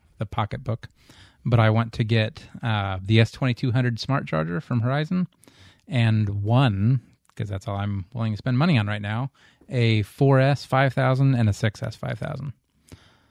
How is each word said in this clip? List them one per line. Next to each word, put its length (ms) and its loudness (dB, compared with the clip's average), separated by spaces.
the 80 -6
pocketbook, 640 -6
but 120 4
I 120 6
want 220 0
to 100 -4
get, 400 0
uh, 420 -2
the 160 4
S 120 4
twenty-two 400 -2
hundred 280 0
smart 280 -4
charger 340 -2
from 200 -2
Horizon 460 -2
and 560 2
one, 580 2
'cause 140 -8
that's 180 -8
all 100 -4
I'm 360 -4
willing 200 -4
to 40 -6
spend 200 -2
money 200 2
on 100 2
right 140 -6
now, 300 -6
a 340 2
four 360 2
S 260 2
five 280 0
thousand 420 2
and 140 4
a 40 2
six 280 -4
S 140 -10
five 240 -8
thousand. 340 -10